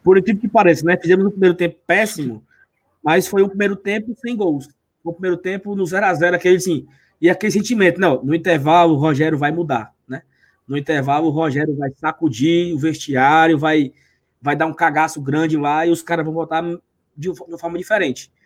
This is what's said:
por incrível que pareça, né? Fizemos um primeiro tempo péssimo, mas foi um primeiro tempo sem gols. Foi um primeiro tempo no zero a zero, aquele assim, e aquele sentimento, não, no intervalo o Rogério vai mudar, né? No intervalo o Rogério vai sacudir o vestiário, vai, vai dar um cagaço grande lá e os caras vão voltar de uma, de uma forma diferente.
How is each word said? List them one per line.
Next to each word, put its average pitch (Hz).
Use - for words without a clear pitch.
por 190
incrível 196
que 233
pareça, 170
né? 175
Fizemos 185
um 202
primeiro 185
tempo 170
péssimo, 165
mas 175
foi 196
um 196
primeiro 196
tempo 214
sem 240
gols. 160
Foi 170
um 170
primeiro 180
tempo 196
no 190
zero 180
a 180
zero, 175
aquele 180
assim, 175
e 165
aquele 185
sentimento, 190
não, 147
no 143
intervalo 165
o 139
Rogério 156
vai 147
mudar, 143
né? 127
No 139
intervalo 147
o 151
Rogério 151
vai 143
sacudir 160
o 139
vestiário, 151
vai, 156
vai 143
dar 160
um 156
cagaço 156
grande 156
lá 147
e 170
os 165
caras 165
vão 156
voltar 160
de 170
uma, 170
de -
uma 165
forma 170
diferente. 185